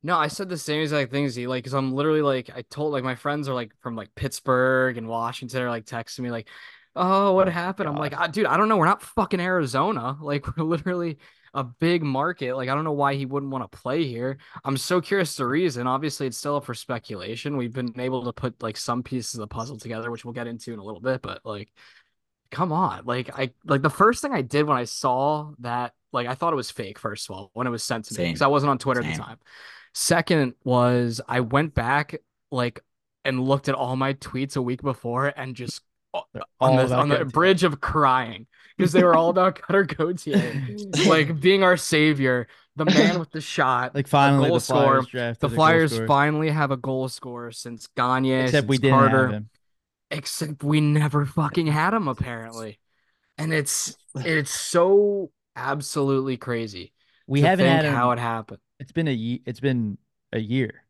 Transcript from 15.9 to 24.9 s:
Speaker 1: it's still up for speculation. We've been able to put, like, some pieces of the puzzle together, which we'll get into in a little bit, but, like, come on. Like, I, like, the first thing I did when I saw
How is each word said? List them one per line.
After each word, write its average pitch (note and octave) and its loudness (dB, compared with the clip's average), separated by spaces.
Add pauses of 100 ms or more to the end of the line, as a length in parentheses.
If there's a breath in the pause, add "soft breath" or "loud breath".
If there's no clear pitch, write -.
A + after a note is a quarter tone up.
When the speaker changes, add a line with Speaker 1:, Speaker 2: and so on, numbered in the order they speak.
Speaker 1:
it's A#2+ -8
still D3 -4
up C#3+ -6
for B2 -10
speculation. A2+ -8
We've A#2+ -4
been B2 -6
able B2+ -4
to A#2+ -4
put, - -8
like, A2+ -6
some B2 -4
pieces B2 -8
of A#2 -10
the G#2 -10
puzzle B2 -10
together, A2+ -10
which A2+ -12
we'll A#2+ -12
get A#2+ -10
into A#2 -12
in G#2+ -12
a G2 -16
little G2+ -14
bit, B2+ -2
but, - -14
like, A2 -12 (800 soft breath)
come E3 -4
on. C3 -2
Like, B2 -4 (100)
I, C3+ -4 (120)
like, C#3 2
the D#3 2
first A3 4
thing C#4 -4
I E3 -2
did C#3+ 0
when D3 2
I B2 -2
saw D3 -2